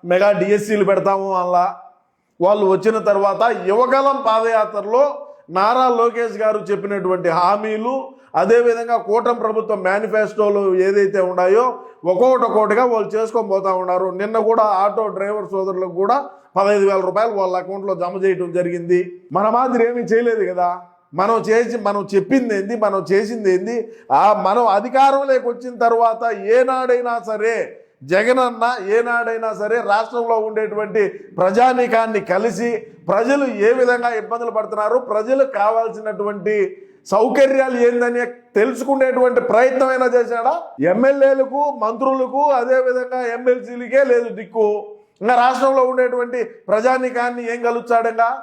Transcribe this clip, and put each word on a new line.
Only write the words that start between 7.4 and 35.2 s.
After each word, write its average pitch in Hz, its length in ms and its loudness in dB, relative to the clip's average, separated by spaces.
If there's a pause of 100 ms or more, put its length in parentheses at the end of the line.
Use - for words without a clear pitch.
అదేవిధంగా 233 560 2 (100)
కూటమి 226 380 0
ప్రభుత్వం 220 420 -2
మేనిఫెస్టోలో 208 760 0 (240)
ఏదైతే 196 340 2 (100)
ఉన్నాయో 185 340 2 (460)
ఒక్కొక్కటి 240 380 4
ఒక్కొక్కటిగా 214 440 2
వాళ్ళు 214 220 0
చేసుకొని 220 400 -2
పోతా 190 180 0 (100)
ఉన్నారు. 185 260 -2 (120)
నిన్న 220 180 -2 (120)
కూడా 226 160 4 (160)
ఆటో 208 220 0 (120)
డ్రైవర్ 202 380 -6
సోదరులకు 185 480 -4
కూడా 226 160 2 (400)
పదహైదు 196 320 2
వేల 196 180 2
రూపాయలు 208 320 -2
వాళ్ళ 185 220 -2
అకౌంట్లో 190 400 -6
జమ 185 220 -6
చేయడం 180 340 -2
జరిగింది. 175 420 0 (360)
మన 196 100 -2 (100)
మాదిరి 247 340 0
ఏమీ 240 220 -4
చేయలేదు 226 400 0
కదా. 180 160 -2 (520)
మనం 214 180 2 (120)
చేసి, 233 260 2 (120)
మనం 202 140 -2 (120)
చెప్పింది 226 460 0
ఏంది, 196 160 -6 (100)
మనం 196 160 0 (100)
చేసింది 208 440 0
ఏంది? 208 220 -4 (420)
ఆ, - 20 4 (260)
మనం 214 160 2 (140)
అధికారంలోకి 262 760 2
వచ్చిన 247 220 -12 (120)
తర్వాత 233 380 2 (340)
ఏనాడైనా 247 580 0 (140)
సరే 214 260 -2 (560)
జగనన్న 233 540 2 (320)
ఏనాడైనా 226 540 -2 (100)
సరే 214 160 -2 (140)
రాష్ట్రంలో 226 440 0 (120)
ఉండేటువంటి 214 560 -4 (360)
ప్రజానీకాన్ని 226 840 2 (120)
కలిసి 214 360 -2 (400)
ప్రజలు 247 360 2 (220)
ఏ 233 120 6
విధంగా 247 320 0 (100)
ఇబ్బందులు 233 360 -6
పడుతున్నారు, 214 420 -2 (120)
ప్రజలకు 262 500 0